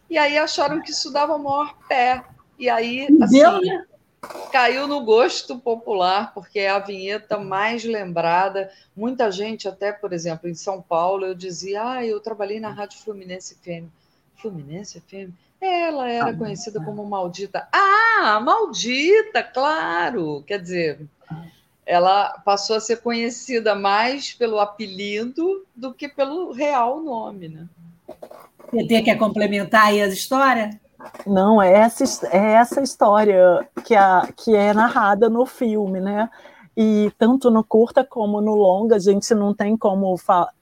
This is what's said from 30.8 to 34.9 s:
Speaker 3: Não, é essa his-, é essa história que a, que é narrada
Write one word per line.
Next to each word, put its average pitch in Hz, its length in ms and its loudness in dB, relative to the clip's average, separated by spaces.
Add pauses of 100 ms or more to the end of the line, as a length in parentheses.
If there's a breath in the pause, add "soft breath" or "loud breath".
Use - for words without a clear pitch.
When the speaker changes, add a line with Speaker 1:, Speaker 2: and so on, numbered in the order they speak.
Speaker 3:
Não, 202 340 4
é 185 100 6
essa 214 320 6
his-, - 220 -2
é 208 280 2
essa 240 300 4
história 202 840 4 (160)
que 233 100 0
a, 190 400 6
que 220 220 2
é 208 160 4
narrada 220 560 2